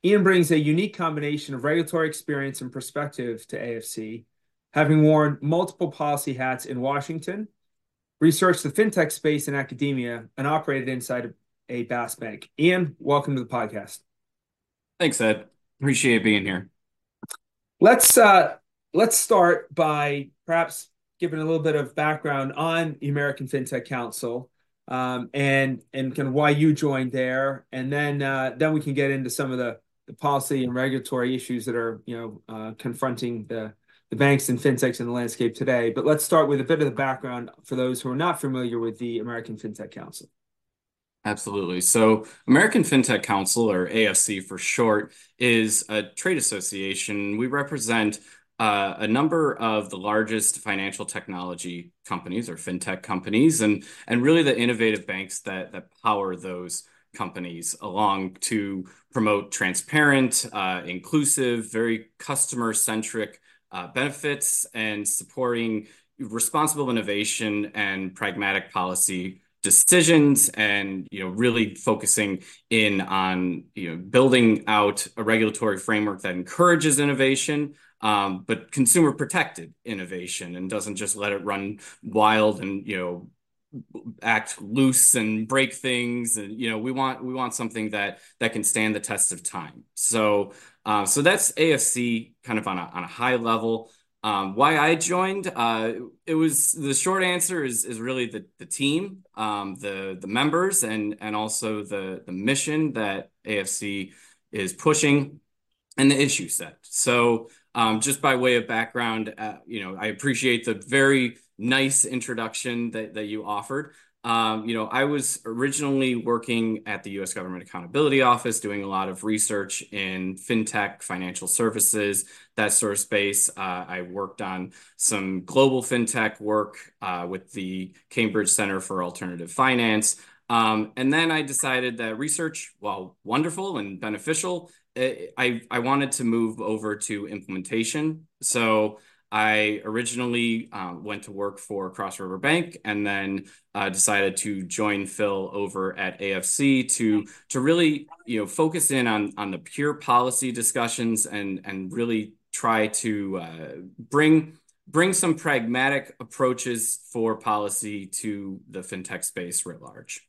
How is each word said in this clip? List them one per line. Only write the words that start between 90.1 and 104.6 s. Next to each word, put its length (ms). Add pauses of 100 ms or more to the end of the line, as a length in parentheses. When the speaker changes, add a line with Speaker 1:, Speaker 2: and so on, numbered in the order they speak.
Speaker 2:
uh, 220
so 160
that's 340
A 160
F 80
C 540 (100)
kind 140
of 100
on 80
a, 160
on 100
a 40
high 300
level. 540 (320)
Um, 340
why 200
I 180
joined, 640
uh, 380 (320)
it 80
was, 380
the 200
short 300
answer 420
is, 220
is 120
really 280
the, 180 (140)
the 80
team, 560 (140)
um, 400
the, 440
the 80
members, 540
and, 400
and 120
also 480
the, 440
the 60
mission 600
that 380 (160)
A 140
F 80
C 440 (380)
is 240